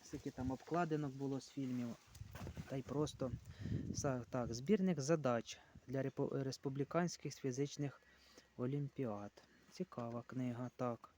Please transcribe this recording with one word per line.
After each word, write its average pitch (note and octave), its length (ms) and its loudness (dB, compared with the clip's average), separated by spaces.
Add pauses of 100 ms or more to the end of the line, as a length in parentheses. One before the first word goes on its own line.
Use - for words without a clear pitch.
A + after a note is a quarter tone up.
Скільки C#3 300 -6
там B2+ 200 0
обкладинок D3+ 600 2
було C3+ 260 0
з - 100 -10
фільмів. B2 460 -2 (760)
Та C#3 60 -2
й C3 60 0
просто. C#3 500 0 (640)
Са-, B2+ 360 0
так, A#2+ 240 0
збірник F3+ 460 4
задач C3 600 2 (280)
для C3 160 0
репу-, C#3 400 0
республіканських C#3 880 0
з - 40 -14
фізичних C3+ 640 0 (560)
олімпіад. B2 760 0 (400)
Цікава A#2+ 500 -4
книга, B2 540 -2
так. A#2+ 420 0